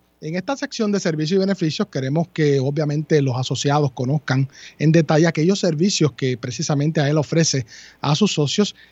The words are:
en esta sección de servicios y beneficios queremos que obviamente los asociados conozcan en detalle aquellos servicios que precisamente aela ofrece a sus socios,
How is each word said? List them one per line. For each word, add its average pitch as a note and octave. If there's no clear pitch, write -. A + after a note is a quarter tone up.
en D#3+
esta F#3
sección A3
de G3+
servicios D#3
y -
beneficios F#3+
queremos C#3+
que C#3+
obviamente D3
los B2+
asociados C#3
conozcan C3+
en D3+
detalle D#3+
aquellos F3
servicios E3
que B2+
precisamente D#3
aela D3
ofrece D3+
a C#3
sus G#3
socios, D#3+